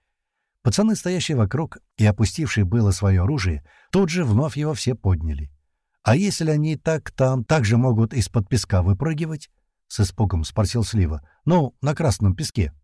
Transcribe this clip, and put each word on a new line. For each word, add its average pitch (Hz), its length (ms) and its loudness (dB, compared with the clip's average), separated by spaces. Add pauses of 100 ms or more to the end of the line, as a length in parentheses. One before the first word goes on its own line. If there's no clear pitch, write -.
(640)
Пацаны, 202 320 2
стоящие 175 420 -4
вокруг - 400 -2 (200)
и 110 80 4
опустившие 107 600 0
было 104 240 2
свое 95 360 2
оружие, 92 380 -2 (280)
тут 190 180 2
же 170 160 -2
вновь 143 320 2
его 151 160 -2
все 127 220 -2
подняли. 76 560 -2 (500)
«А 110 140 2
если 170 340 0
они 151 280 0
так - 340 -4
там 131 320 0
также 117 340 2
могут 113 380 2
из-под 110 340 -2
песка 101 320 0
выпрыгивать?» — 147 680 -2 (360)
с - 120 -6
испугом 95 460 0
спросил 110 380 -2
Слива. 82 380 -2 (240)
«Ну, 156 340 2
на 147 140 -2
красном 104 420 0
песке». - 380 -4 (100)